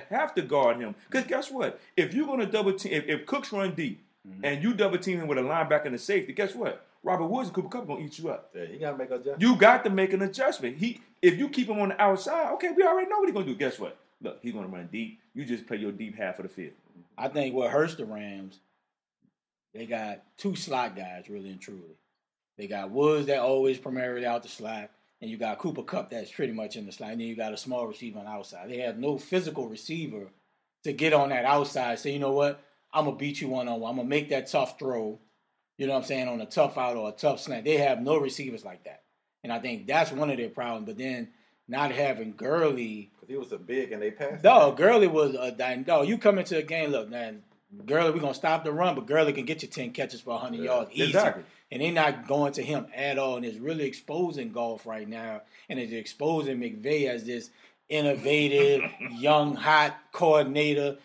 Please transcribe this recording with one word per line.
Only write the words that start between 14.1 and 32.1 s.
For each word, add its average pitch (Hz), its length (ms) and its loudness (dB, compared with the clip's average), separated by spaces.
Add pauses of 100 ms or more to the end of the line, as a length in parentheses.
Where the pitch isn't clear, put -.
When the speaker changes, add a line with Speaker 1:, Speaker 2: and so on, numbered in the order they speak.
Speaker 1:
Look, - 220 -10
he's 120 100 -6
gonna 101 140 -8
run 90 240 -10
deep. 110 300 -10 (120)
You 139 120 -8
just 120 200 -6
play 113 120 -6
your 104 160 -6
deep 101 240 -12
half 95 220 -6
of 92 40 -10
the 92 60 -10
field. 82 240 -14 (440)
Speaker 2:
I 127 120 -4
think 135 260 -2
what 123 160 0
hurts 156 240 2
the 127 100 -10
Rams, 101 540 -12 (1120)
they 113 120 -12
got 107 360 -6 (160)
two 190 180 -4
slot 123 420 -4
guys, 90 320 -12
really 98 220 -12
and 92 100 -14
truly. 85 340 -18 (600)
They 104 100 -10
got 98 240 -6
Woods 147 360 4
that 139 120 2
always 131 380 2
primarily 127 480 -6
out 120 180 -2
the 117 60 -18
slot, 107 400 -10 (320)
and 113 100 -10
you 113 60 -10
got 110 220 -4
Cooper 156 240 -6
Kupp 160 260 -6
that's 110 220 -8
pretty 127 220 -4
much 110 220 -8
in 107 100 -10
the 98 60 -14
slot, 110 200 -10
and 117 100 -6
then 113 80 -6
you 113 60 -8
got 110 180 -4
a 104 40 -10
small 123 300 -4
receiver 107 320 -12
on 101 60 -14
the 107 60 -12
outside. 98 380 -12
They 123 100 -8
have 117 180 -4
no 135 200 -2
physical 156 520 -2
receiver 110 580 -10 (560)
to 151 100 -2
get 156 200 4
on 139 160 6
that 123 160 0
outside, 135 540 2
say, 143 120 -4